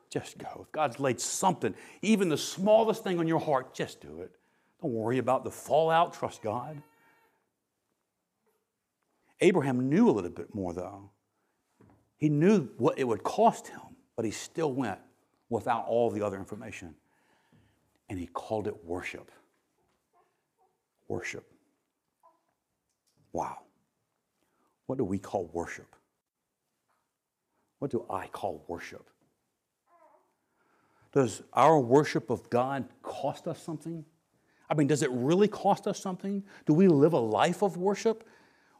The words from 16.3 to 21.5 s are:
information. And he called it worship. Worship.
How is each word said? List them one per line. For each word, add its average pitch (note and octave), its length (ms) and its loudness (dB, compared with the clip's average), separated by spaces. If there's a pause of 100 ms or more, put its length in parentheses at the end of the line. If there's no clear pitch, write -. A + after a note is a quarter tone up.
information. G2 560 -14 (1160)
And F#2 100 -8
he E2+ 80 -8
called G#2+ 400 -6
it - 180 -10
worship. - 460 -8 (1800)
Worship. - 360 -8 (1900)